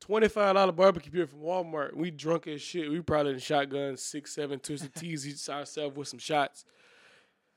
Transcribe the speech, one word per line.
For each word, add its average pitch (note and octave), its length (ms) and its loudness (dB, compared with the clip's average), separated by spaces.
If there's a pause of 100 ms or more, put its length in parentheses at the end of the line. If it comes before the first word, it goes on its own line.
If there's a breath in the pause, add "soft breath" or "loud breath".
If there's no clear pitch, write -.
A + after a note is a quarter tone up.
twenty-five G#3 540 4
dollar F#3+ 180 6
barbecue F3+ 380 6
pit E3 180 0
from C#3+ 100 -20
Walmart. D#3+ 560 -4
We E3 160 -2
drunk D#3 360 -2
as D3 140 -8
shit. D#3+ 300 -4
We E3+ 80 0
probably D3+ 340 2
done B2+ 60 -6
shotgun C#3 560 0
six, - 400 -10
seven C#3+ 240 -4
Twisted C#3+ 360 -8
<laughs> - 0 -
Teas D#3+ 300 -6
each C#3+ 240 -10
ourselves C#3+ 460 -6
with C#3+ 140 -8
some B2 100 -14
shots. D3 460 0 (920 soft breath)